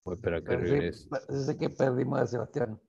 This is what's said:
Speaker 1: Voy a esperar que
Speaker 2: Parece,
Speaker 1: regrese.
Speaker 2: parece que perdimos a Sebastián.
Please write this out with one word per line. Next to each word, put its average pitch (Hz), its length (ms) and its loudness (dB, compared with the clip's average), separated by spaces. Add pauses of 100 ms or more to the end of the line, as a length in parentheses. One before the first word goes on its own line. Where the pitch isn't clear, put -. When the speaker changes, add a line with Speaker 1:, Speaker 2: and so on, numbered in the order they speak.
Speaker 1:
Voy 90 80 -6
a 87 40 -4
esperar 85 260 -2
que 80 60 -12
Speaker 2:
Parece, 90 220 0
Speaker 1:
regrese. 87 380 0
Speaker 2:
parece 139 480 -2
que 143 140 0
perdimos 131 500 2
a 123 60 4
Sebastián. 113 520 -4 (100)